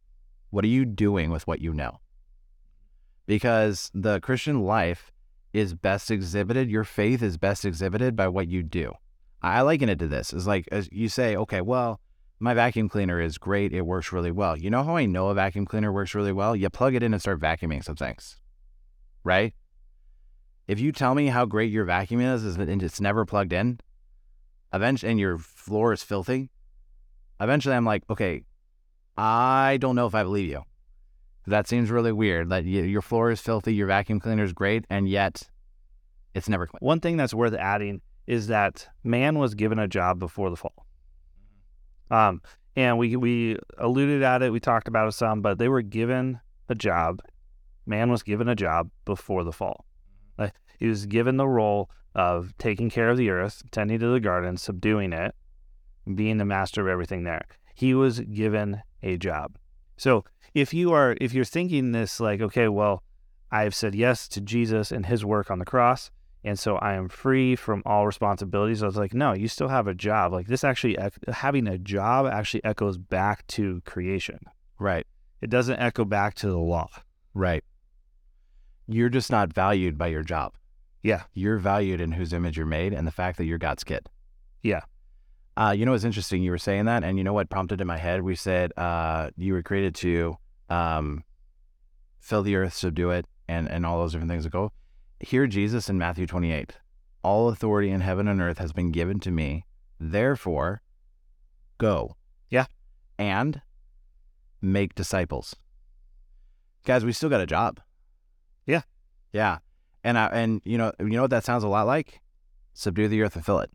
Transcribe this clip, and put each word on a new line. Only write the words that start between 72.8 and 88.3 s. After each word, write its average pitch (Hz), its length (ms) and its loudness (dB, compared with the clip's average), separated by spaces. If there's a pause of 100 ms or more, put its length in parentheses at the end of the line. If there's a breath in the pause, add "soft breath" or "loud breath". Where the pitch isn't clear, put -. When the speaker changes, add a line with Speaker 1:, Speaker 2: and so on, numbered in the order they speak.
Speaker 2:
back 95 500 -2
to 92 360 -4
creation. 92 560 -6 (380)
Speaker 1:
Right. 92 280 -2 (340)
Speaker 2:
It 113 100 -6
doesn't 123 280 2
echo 120 260 0
back 101 320 0
to 104 120 -4
the 90 100 0
law. 82 320 0 (420)
Speaker 1:
Right. 90 300 0 (1300)
You're 113 200 4
just 123 220 0
not 101 220 2
valued 92 440 2
by 85 120 -2
your 78 160 -4
job. 73 300 -4 (480)
Speaker 2:
Yeah. 104 200 2 (120)
Speaker 1:
You're 104 240 0
valued 98 420 0
in 80 120 -2
whose 85 200 -4
image 85 240 -2
you're 80 100 -2
made 80 260 0
and 82 140 -2
the 80 60 -2
fact - 260 -4
that 87 60 -2
you're 82 140 -2
God's 73 260 -4
kid. - 240 -8 (540)
Speaker 2:
Yeah. 98 180 0 (760)
Speaker 1:
Uh, 104 200 2
you 110 80 2
know 131 80 4
what's 110 120 0
interesting? 98 380 -2
You 90 80 0
were 87 80 -2
saying 101 280 0
that, 117 180 0
and 95 140 0
you 95 60 0
know 98 100 0
what 101 160 0
prompted 95 300 -4
in 95 60 -4
my 85 120 -4
head? 87 240 -2
We 92 120 -2